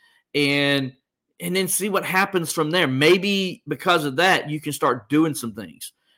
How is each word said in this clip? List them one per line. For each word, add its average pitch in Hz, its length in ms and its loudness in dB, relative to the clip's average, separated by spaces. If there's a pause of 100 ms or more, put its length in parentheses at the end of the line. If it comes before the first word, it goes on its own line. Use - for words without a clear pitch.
(340)
and, 143 600 2 (460)
and 175 160 -4
then 190 120 0
see 196 220 -2
what 190 160 0
happens 185 480 0
from 156 180 -2
there. 175 160 2
Maybe 180 800 2
because 156 380 0
of 135 100 -4
that, 165 340 2
you 151 120 -4
can 151 120 -6
start 135 360 -2
doing 151 260 2
some 113 180 -8
things. 98 380 -16 (260)